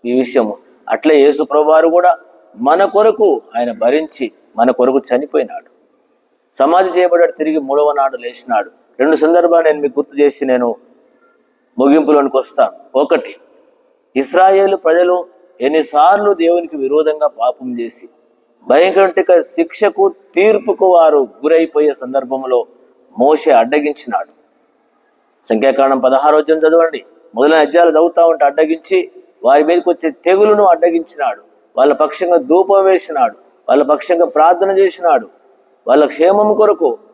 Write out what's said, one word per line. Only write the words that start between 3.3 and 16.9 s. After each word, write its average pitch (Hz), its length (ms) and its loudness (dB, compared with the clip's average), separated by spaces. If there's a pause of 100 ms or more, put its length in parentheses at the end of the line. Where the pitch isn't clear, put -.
ఆయన 120 160 -4
భరించి 127 600 -4 (260)
మన 120 140 0
కొరకు 127 280 0
చనిపోయినాడు. 139 680 -6 (920)
సమాధి 175 420 0
చేయబడ్డాడు, 170 320 2
తిరిగి 156 280 -4
మూడవ 143 320 0
నాడు 135 260 -2
లేచినాడు. 120 540 -6 (280)
రెండు 151 160 2
సందర్భాలు 170 480 2
నేను 151 180 0
మీకు 139 180 -4
గుర్తు 139 220 -4
చేసి 143 240 0
నేను 123 300 -2 (1040)
ముగింపులోనికి 139 580 2
వస్తాను. - 600 -4
ఒకటి, 156 360 -4 (800)
ఇస్రాయేలు 190 600 2
ప్రజలు 175 480 0 (360)
ఎన్నిసార్లు 160 720 0
దేవునికి 165 440 -2
విరోధంగా 151 500 -2